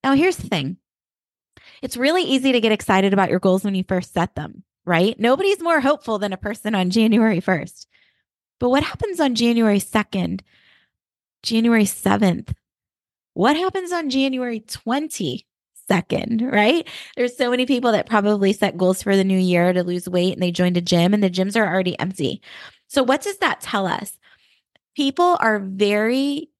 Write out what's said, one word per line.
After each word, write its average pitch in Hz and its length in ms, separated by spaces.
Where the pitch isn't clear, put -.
Now, 269 100
here's 339 240
the - 120
thing. 151 280
It's 240 160
really 311 240
easy 262 300
to 240 100
get 220 100
excited 196 400
about 196 200
your 180 80
goals 190 240
when 202 100
you 185 100
first 180 300
set 175 220
them, - 280
right? 180 340
Nobody's 302 420
more 330 200
hopeful 262 380
than 196 120
a 185 60
person 208 380
on 185 160
January 220 480
first. - 480
But 247 100
what 277 140
happens 370 360
on 269 160
January 233 440
second, 190 640
January 226 420
seventh? 196 680
What 254 240
happens 370 340
on 330 180
January 254 520
twenty-second, - 1800
right? 247 460
There's 247 180
so 247 140
many 247 160
people 247 260
that - 160
probably 208 460
set 196 240
goals 185 260
for 202 140
the 190 80
new 190 120
year 180 360
to 180 100
lose 180 240
weight, 180 260
and - 80
they 175 100
joined 180 260
a 175 40
gym, 175 320
and 208 100
the 190 60
gyms 190 280
are 220 100
already 180 320
empty. 175 420
So 269 160
what 262 200
does 403 160
that 320 220
tell 196 260
us? - 300
People 339 460
are 214 180
very 214 880